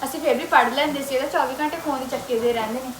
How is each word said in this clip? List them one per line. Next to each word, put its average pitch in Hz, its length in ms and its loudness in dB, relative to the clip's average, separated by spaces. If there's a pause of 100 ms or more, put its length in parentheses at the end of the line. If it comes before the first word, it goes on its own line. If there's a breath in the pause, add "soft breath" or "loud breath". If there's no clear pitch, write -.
ਅਸੀਂ 277 160 -6
ਫਿਰ 277 140 4
ਵੀ 277 100 -2
ਪੜ੍ਹ 240 260 6
ਲੈਂਦੇ 277 340 0
ਸੀ, 269 100 -2
ਇਹਦਾ 269 120 0
ਚੌਵੀ 262 340 0
ਘੰਟੇ 302 160 -2
ਫੋਨ 269 240 -2
ਹੀ 254 100 -6
ਚੱਕੇ 247 300 -2
ਦੇ 240 120 4
ਰਹਿੰਦੇ 226 280 -2
ਨੇ। 262 200 -8